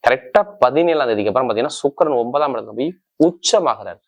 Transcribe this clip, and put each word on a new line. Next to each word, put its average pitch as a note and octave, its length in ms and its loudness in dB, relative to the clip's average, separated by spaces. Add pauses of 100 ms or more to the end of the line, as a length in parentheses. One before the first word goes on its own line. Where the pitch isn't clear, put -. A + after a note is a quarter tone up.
கரெக்டா C3+ 380 2 (220)
பதினேழாம் D3 480 2
தேதிக்கு G#2 200 0
அப்புறம் B2+ 180 0
பாத்தீங்கன்னா A#2 320 -4
சுக்கிரன் C3 420 0
ஒன்பதாம் C3+ 320 -2
இடத்துல G#2+ 240 -10
போய் D#3 120 -4 (360)
உச்சமாகிறார். B2+ 800 -2